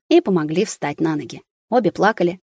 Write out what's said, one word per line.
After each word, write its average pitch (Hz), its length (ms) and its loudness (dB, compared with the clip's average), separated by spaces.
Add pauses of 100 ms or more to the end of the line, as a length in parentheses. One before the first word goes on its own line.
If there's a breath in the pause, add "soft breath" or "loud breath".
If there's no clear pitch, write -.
и 339 120 6
помогли 170 420 0
встать - 360 -6
на 160 160 0
ноги. 139 260 -10 (300)
Обе 220 200 2
плакали. 185 480 0 (120)